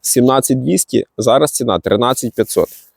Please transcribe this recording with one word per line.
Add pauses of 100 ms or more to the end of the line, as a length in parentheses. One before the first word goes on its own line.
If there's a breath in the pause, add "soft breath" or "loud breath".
сімнадцять
двісті, (120)
зараз
ціна
тринадцять
п'ятсот. (280)